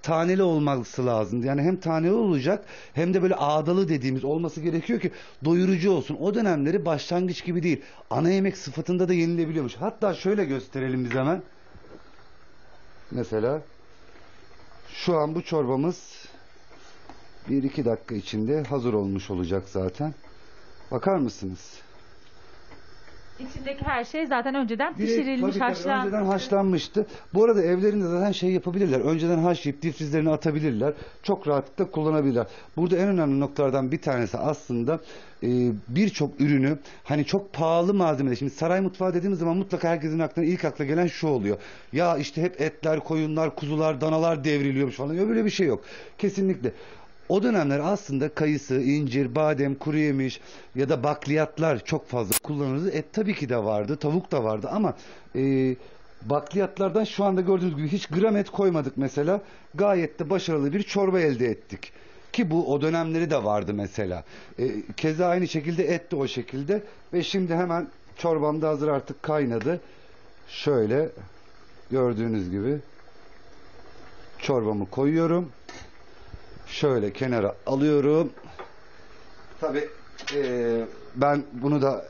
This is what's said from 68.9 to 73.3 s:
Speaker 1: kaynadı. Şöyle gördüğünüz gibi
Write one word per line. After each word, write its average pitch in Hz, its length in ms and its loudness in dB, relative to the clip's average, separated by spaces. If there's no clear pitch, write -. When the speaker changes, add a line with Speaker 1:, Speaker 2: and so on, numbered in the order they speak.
Speaker 1:
kaynadı. 143 580 0
Şöyle 135 640 2
gördüğünüz 113 600 2
gibi 110 260 0